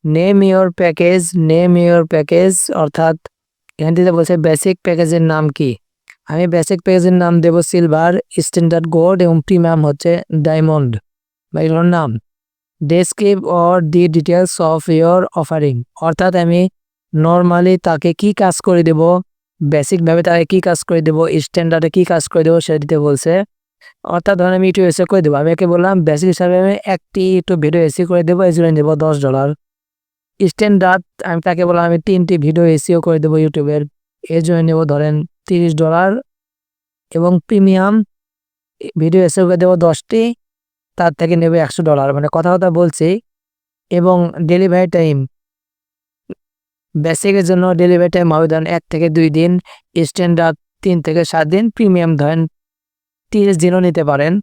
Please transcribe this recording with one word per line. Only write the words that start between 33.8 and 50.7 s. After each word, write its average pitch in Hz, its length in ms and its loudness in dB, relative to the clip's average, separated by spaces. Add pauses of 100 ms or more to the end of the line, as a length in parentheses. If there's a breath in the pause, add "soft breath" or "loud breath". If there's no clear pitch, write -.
এর 165 100 0
জন্য 170 140 0 (100)
নেবো 160 220 0
ধরেন 151 220 0 (340)
তিরিশ 170 240 0 (100)
ডলার 170 280 2 (1080)
এবং 170 140 0 (160)
প্রিমিয়াম 190 460 2 (1080)
ভিডিও 165 260 2
এসইও 185 200 0
করে 180 160 0
দেবো 180 120 4 (100)
দশটি, 190 360 0 (760)
তার 170 220 0
থেকে 170 220 0
নেবে 165 240 2
একশো - 240 -6
ডলার, 143 260 2
মানে 143 200 -2
কথা 165 200 0
কথা 185 140 0 (100)
বলছি। 165 300 0 (880)
এবং 180 180 2 (320)
ডেলিভারি 180 460 2
টাইম, 160 220 2 (1800)
বেসিকের 165 540 0
জন্য 180 140 2 (180)
ডেলিভারি 175 340 2
টাইম 175 200 2
হবে 165 160 2
ধরেন 160 140 -2 (100)
এক 165 160 -6
থেকে 165 160 -2 (100)
দুই 160 100 2 (100)
দিন, 170 140 2 (560 loud breath)
স্ট্যান্ডার্ড 165 480 0 (280)